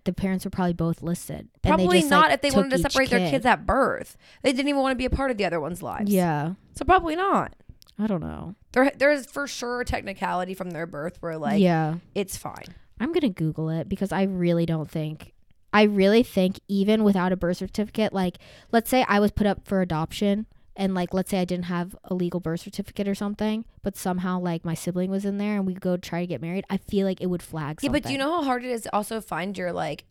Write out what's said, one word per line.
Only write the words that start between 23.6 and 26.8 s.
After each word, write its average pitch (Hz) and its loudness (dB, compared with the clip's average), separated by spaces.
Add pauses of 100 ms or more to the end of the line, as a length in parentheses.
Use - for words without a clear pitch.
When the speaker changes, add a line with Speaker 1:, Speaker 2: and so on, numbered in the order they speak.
Speaker 1:
but 202 -6
somehow, 180 -2
like, 170 -4
my 165 -2
sibling 180 -2
was 196 -2
in 202 -2
there 208 -2
and 196 0
we 185 -2
go 180 -2
try 175 -6
to 180 -4
get 151 -6
married, 180 -6
I 190 0
feel 196 0